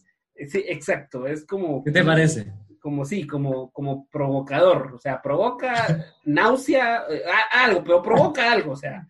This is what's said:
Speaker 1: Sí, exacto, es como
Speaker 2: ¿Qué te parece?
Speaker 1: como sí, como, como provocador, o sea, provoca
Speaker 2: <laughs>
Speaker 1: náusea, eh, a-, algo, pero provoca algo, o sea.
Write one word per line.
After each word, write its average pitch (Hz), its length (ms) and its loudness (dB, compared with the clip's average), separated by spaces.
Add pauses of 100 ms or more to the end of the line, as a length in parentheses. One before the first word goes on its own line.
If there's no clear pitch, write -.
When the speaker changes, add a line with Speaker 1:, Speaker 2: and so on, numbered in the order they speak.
(360)
Speaker 1:
Sí, 143 320 -6
exacto, 147 600 -6
es 151 180 -8
como 160 380 -4
Speaker 2:
¿Qué 147 80 -2
te 170 120 2
parece? 160 480 2 (280)
Speaker 1:
como 143 260 -6
sí, 175 220 -6
como, 135 440 -4
como 139 380 -8
provocador, 139 880 0
o 120 40 -18
sea, 131 220 -6
provoca 208 840 -2 (160)
Speaker 2:
<laughs> - 60 -14
Speaker 1:
náusea, 233 840 2
eh, 151 100 -4 (320)
a-, 254 120 6
algo, 175 180 2
pero 175 180 4
provoca 240 500 4
algo, 165 200 0
o 135 40 -6
sea. 139 340 -12